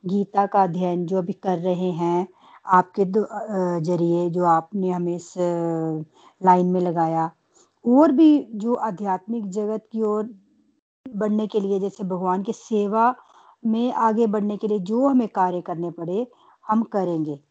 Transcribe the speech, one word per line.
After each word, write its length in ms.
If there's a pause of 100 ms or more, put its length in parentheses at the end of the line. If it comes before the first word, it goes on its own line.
गीता 400
का 180
अध्ययन 420
जो 120
अभी 160
कर 240
रहे 340
हैं 360 (380)
आपके 400
दो, 180
अ, 560
जरिए, 500
जो 160
आपने 460
हमें 240
इस, 220
अ, 640 (460)
लाइन 200
में 160
लगाया, 500 (560)
और 240
भी 400
जो 220
आध्यात्मिक 760
जगत 420
की 100
ओर 340 (800)
बढ़ने 320
के 120
लिए, 200
जैसे 240
भगवान 400
की 100
सेवा 640 (500)
में 280
आगे 340
बढ़ने 300
के 100
लिए 120
जो 280
हमें 200
कार्य 340
करने 300
पड़े, 360 (400)
हम 160
करेंगे 520 (160)